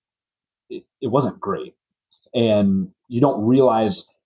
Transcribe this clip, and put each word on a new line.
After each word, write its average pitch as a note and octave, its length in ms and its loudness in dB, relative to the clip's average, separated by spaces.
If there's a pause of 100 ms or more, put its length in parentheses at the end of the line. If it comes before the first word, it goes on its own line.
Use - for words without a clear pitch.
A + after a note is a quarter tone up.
(680)
it, - 140 -14 (180)
it C3 60 -4
wasn't A2+ 320 -2
great. - 340 -8 (600)
And G2+ 560 0 (180)
you A#2+ 140 -4
don't C3+ 240 0
realize A2+ 600 2 (200)